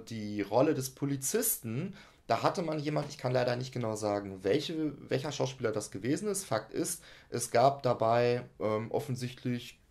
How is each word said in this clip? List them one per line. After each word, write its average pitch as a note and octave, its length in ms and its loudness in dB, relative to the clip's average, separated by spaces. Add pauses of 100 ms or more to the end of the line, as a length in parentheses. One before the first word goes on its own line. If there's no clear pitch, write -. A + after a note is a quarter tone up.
die G#2 340 -4
Rolle B2+ 320 4
des C3 160 -2
Polizisten, C#3 1040 -2 (320)
da A2+ 160 2
hatte E3+ 200 2
man D#3 160 -2
jemand, D3 300 -2
ich - 100 -14
kann B2+ 140 0
leider B2 240 4
nicht C3 160 -6
genau A2+ 220 -2
sagen, G2+ 480 -2
welche, D3+ 500 2 (160)
welcher C3+ 220 0
Schauspieler C3 400 -2
das G#2 200 -4
gewesen D3 380 -2
ist. G3 160 -2
Fakt - 280 -2
ist, - 300 -4 (280)
es - 200 -4
gab C3+ 320 6
dabei, A#2+ 600 4 (160)
ähm, G#2+ 320 0
offensichtlich, B2 880 -4 (120)